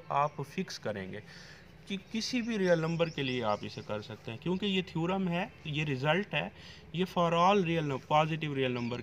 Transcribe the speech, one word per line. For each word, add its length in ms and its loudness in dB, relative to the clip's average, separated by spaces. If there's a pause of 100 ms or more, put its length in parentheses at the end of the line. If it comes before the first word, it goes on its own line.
(140)
आप 320 0
fix 340 -8
करेंगे 440 -6 (640)
कि 100 -6 (140)
किसी 300 -4
भी 160 -2
real 240 4
number 280 0
के 140 -4
लिए 240 -2
आप 160 2
इसे 180 -10
कर 200 -6
सकते 300 -12
हैं, 120 -10
क्योंकि 240 -2
ये 160 0
theorem 440 -2
है, 240 -2 (160)
ये 180 -2
result 480 0
है, 180 -2 (440)
ये 100 0
for 280 2
all 300 6
real 260 0
nu-, 120 -2
positive 560 2
real 200 2
number 240 -4